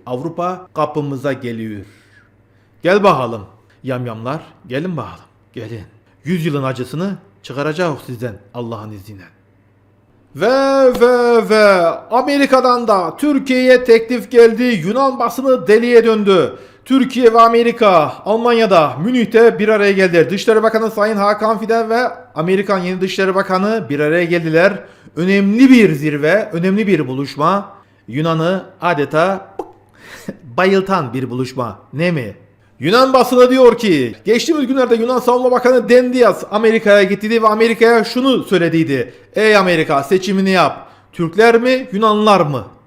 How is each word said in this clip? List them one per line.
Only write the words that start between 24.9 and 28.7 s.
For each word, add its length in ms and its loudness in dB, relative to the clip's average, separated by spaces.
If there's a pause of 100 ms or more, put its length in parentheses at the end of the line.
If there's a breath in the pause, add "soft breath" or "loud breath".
Önemli 540 2
bir 220 6
zirve, 600 -2
önemli 340 -2
bir 220 0
buluşma. 640 -4 (360 soft breath)
Yunan'ı 540 -2 (180)